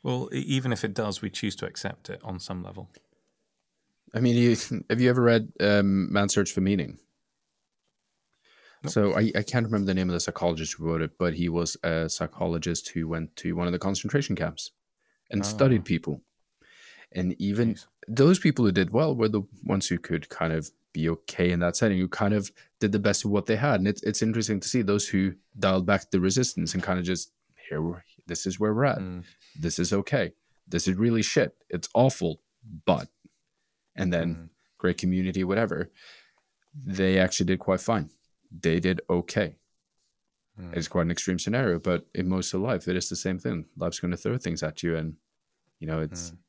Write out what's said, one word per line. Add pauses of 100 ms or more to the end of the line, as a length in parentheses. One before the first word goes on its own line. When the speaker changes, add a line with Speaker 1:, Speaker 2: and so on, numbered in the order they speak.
Speaker 1:
Well,
e-,
even
if
it
does,
we
choose
to
accept
it
on
some
level. (1200)
Speaker 2:
I
mean,
you, (320)
have
you
ever
read,
um,
Man's
Search
for
Meaning? (1800)
Speaker 1:
Nope.
Speaker 2:
So
I,
I
can't
remember
the
name
of
the
psychologist
who
wrote
it,
but
he
was
a
psychologist
who
went
to
one
of
the
concentration
camps (580)
and
Speaker 1:
Oh.
Speaker 2:
studied
people. (880)
And
even
Speaker 1:
Jeez. (220)
Speaker 2:
those
people
who
did
well
were
the (220)
ones
who
could
kind
of (220)
be
okay
in
that
setting,
who
kind
of (300)
did
the
best
of
what
they
had.
And
it's,
it's
interesting
to
see
those
who (240)
dialed
back
the
resistance
and
kind
of
just, (360)
"Here,
we're, (240)
this
is
where
we're
at.
Speaker 1:
Mm. (340)
Speaker 2:
This
is
okay. (340)
This
is
really
shit. (140)
It's
awful, (440)
but," (880)
and
then
Speaker 1:
Mm. (300)
Speaker 2:
great
community,
whatever, (840)
they
actually
did
quite
fine. (440)
They
did (100)
okay. (1040)
Speaker 1:
Mm.
Speaker 2:
It's
quite
an
extreme
scenario,
but
in
most
of
life,
it
is
the
same
thing. (100)
Life's
gonna
throw
things
at
you,
and, (640)
you
know,
it's
Speaker 1:
Mm. (100)